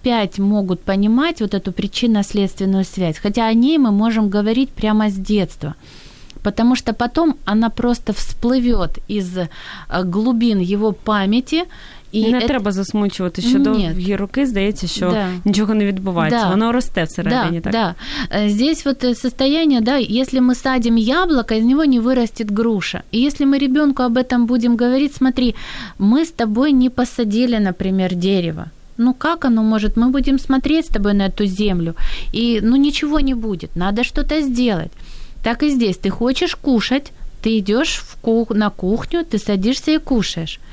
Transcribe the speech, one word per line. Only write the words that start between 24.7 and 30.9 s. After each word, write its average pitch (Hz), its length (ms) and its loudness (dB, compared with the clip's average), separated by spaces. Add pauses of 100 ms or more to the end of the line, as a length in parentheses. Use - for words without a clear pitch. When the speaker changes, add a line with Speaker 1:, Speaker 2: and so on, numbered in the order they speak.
Speaker 1:
говорить: 254 380 2
«Смотри, 254 400 2 (440)
мы 220 220 4
с 320 100 0
тобой 240 420 0
не 254 180 4
посадили, 240 680 0
например, 185 560 0
дерево. 175 500 0 (340)
Ну 247 160 2
как 339 300 -2
оно 226 180 4
может? 214 340 2
Мы 240 140 4
будем 269 280 2
смотреть 285 480 0
с - 20 -12
тобой 208 260 2